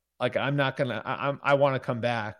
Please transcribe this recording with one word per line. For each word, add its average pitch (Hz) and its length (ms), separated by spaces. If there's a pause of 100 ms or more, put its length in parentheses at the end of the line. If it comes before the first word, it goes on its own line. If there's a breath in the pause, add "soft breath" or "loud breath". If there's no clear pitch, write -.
(180)
like, 123 180
I'm 139 200
not 135 200
gonna, 120 280
I, 131 240
I'm, 139 160
I 143 100
wanna 135 240
come 123 220
back, 110 400